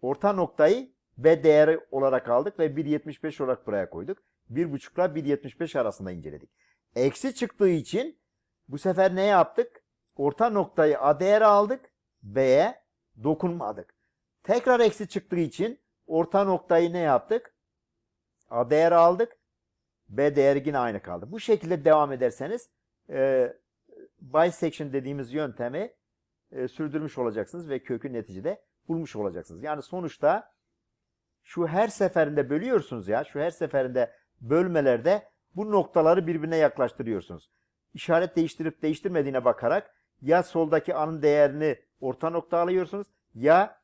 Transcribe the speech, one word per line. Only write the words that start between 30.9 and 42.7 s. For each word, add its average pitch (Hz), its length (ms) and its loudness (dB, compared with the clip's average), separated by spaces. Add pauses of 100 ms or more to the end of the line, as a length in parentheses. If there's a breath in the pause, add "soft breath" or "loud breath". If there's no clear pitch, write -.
şu - 240 -4
her 190 220 0
seferinde 151 600 0
bölüyorsunuz 156 580 -2
ya, 113 160 -2
şu - 160 -10
her 165 100 -2
seferinde 131 640 -2 (280 soft breath)
bölmelerde 151 880 2 (280)
bu 214 140 -6
noktaları 175 560 2
birbirine 160 300 -4
yaklaştırıyorsunuz. 117 920 -2 (440)
İşaret 170 420 -2
değiştirip 160 460 -4
değiştirmediğine 147 640 -4
bakarak 127 500 0 (260)
ya 160 220 2
soldaki 160 520 -2
A'nın 160 280 -6
değerini 147 560 2 (220)
orta 135 300 -4
nokta 170 280 -2
alıyorsunuz 185 480 -2 (280)